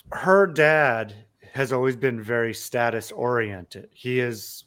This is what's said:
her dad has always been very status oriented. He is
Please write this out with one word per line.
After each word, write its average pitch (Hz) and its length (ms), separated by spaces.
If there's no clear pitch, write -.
her 190 340
dad 143 680
has 131 180
always 127 240
been 117 260
very 117 320
status 113 560
oriented. 113 840
He 127 280
is 117 460